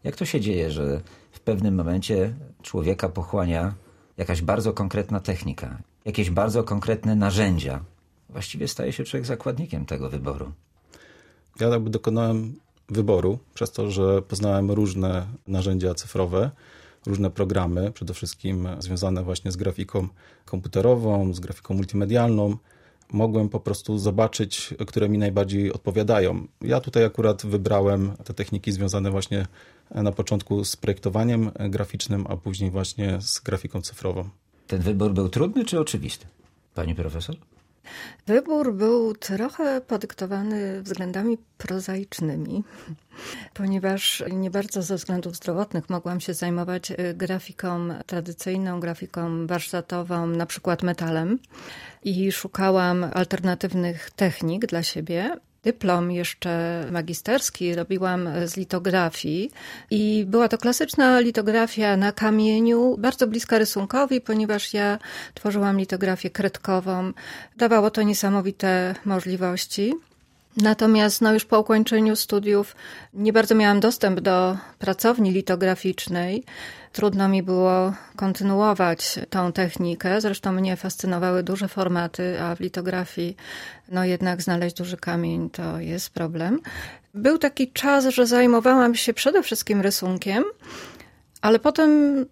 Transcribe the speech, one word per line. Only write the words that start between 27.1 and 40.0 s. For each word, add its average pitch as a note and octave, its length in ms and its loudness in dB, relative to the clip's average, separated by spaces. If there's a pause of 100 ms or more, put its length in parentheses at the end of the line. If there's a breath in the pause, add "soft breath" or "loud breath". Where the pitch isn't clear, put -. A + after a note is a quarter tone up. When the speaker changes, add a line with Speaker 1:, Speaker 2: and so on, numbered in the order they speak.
Speaker 2:
wybrałem G2+ 680 2 (120)
te - 100 -12
techniki G2+ 380 -4
związane G2 400 -2
właśnie G2 360 -4 (480 soft breath)
na G#2 160 2
początku G2+ 520 -2
z - 120 -6
projektowaniem A2 760 0 (180)
graficznym, G2 600 -4
a G2 80 -4
później F#2+ 340 -4
właśnie F#2+ 500 -4
z - 180 -6
grafiką - 420 -6
cyfrową. F#2 480 -8 (380)
Speaker 1:
Ten F#2+ 140 -2
wybór G2+ 320 2
był F#2+ 160 2
trudny F#3 360 0
czy F3 140 -2
oczywisty, - 460 -6 (500)
pani E2 200 -4
profesor? E2 400 -6 (920 loud breath)
Speaker 3:
Wybór C#4 460 2
był A3 420 2
trochę C4 680 -4
podyktowany G3+ 1000 -6